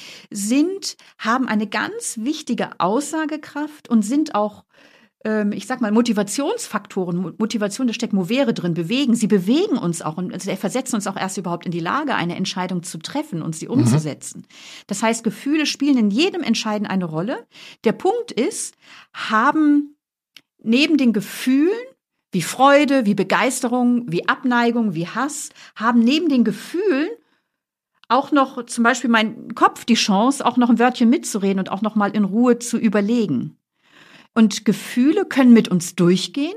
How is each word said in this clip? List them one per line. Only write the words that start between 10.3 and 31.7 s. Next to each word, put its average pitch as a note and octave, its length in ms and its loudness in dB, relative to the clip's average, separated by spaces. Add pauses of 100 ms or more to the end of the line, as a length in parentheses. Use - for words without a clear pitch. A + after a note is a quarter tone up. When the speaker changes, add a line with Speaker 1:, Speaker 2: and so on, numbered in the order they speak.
Speaker 1:
versetzen G3 540 -4
uns G3+ 120 -4
auch F#3+ 100 -6
erst F#3+ 200 -6
überhaupt F3 280 -6
in F#3 60 -6
die E3+ 80 -4
Lage, A3+ 360 -2
eine F3 200 -2
Entscheidung F#3 480 -6
zu - 140 -12
treffen C#4 440 -8
und D#3 140 -6
sie - 120 -12
Speaker 2:
Mhm. A3 60 -6
Speaker 1:
umzusetzen. C#3+ 720 0 (420)
Das G3 160 -8
heißt, A#3 200 0
Gefühle D4 420 -2
spielen C#4+ 320 0
in G#3 140 2
jedem E4+ 300 0
Entscheiden G#3+ 460 -2
eine F#3 180 -2
Rolle. F3+ 400 -6 (380)
Der G#3+ 100 2
Punkt A4+ 380 -2
ist, - 440 -4 (380)
haben D4 840 2 (640)
neben C#4+ 360 4
den B3 160 4
Gefühlen C#4 640 0 (540)
wie F3+ 100 -2
Freude, C#4 640 4
wie G3+ 100 2
Begeisterung, A#3+ 960 0
wie E3+ 160 -4
Abneigung, A#3+ 640 0
wie E3+ 140 -4
Hass, C4+ 420 -8 (260)
haben A#3 260 2
neben D#4 280 2
den B3+ 140 4
Gefühlen D#4 640 -2 (1000)
auch A#3 240 0
noch C4 360 2
zum - 160 -2
Beispiel B3 260 2
mein A3 460 0
Kopf - 300 2
die A#3 100 4
Chance, A3+ 500 2
auch A3+ 120 -2
noch A#3+ 120 4
ein A#3 80 6
Wörtchen A#3+ 320 4
mitzureden G3 500 0
und F#3 120 -4